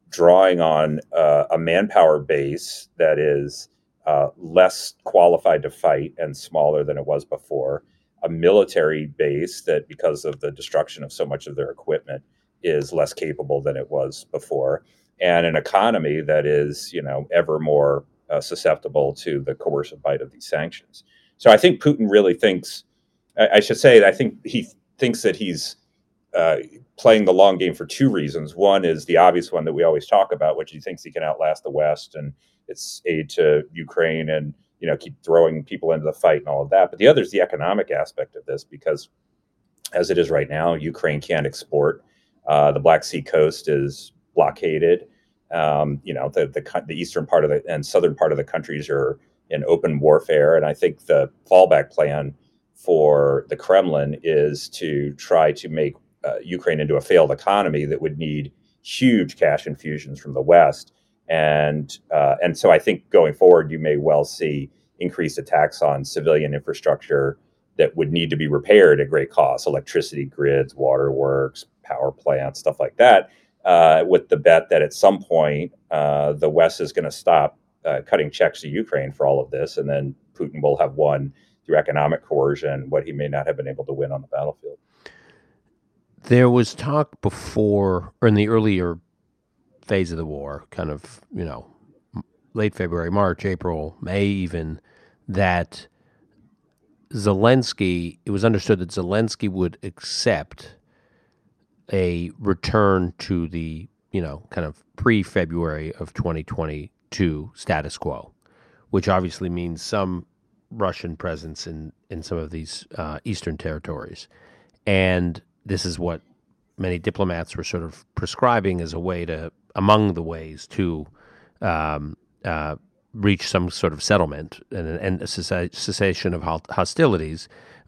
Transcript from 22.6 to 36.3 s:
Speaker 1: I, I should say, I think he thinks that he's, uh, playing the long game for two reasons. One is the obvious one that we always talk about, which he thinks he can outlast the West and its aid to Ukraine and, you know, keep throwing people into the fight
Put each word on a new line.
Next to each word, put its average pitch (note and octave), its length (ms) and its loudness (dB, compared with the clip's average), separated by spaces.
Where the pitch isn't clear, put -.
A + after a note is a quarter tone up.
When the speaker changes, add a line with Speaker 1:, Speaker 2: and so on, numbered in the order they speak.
Speaker 1:
I, G#2+ 180 4
I G#2 60 8
should A2 180 -2
say, A#2 280 10
I F#2+ 60 6
think A#2 220 -4
he G#2+ 220 -6
thinks A#2+ 260 -4
that F#2+ 120 0
he's, F2 420 -8
uh, E2 240 2
playing A2 280 6
the F#2 100 4
long F#2+ 240 6
game F2+ 160 -2
for F2 100 -12
two C3+ 240 0
reasons. D2+ 460 -4
One G2 300 4
is D#2 220 -2
the E2 100 0
obvious F2 340 6
one D#2+ 140 -2
that D#2+ 80 -4
we D#2 100 -2
always D#2 240 2
talk G2 260 2
about, D2+ 240 0
which D#2 140 -8
he D#2+ 80 -20
thinks F2 240 -14
he D#2 80 -20
can D#2+ 140 -8
outlast D#2 400 -4
the D#2 60 -8
West D2+ 440 -2
and D2 180 -12
its - 380 -16
aid D#2 240 -4
to D2+ 420 2
Ukraine D#2+ 580 -4
and, D2+ 240 -4
you F2 80 -10
know, D2 100 0
keep - 280 -18
throwing D#2+ 400 4
people E2 260 -4
into D#2 140 -2
the D#2 80 -2
fight D#2+ 260 2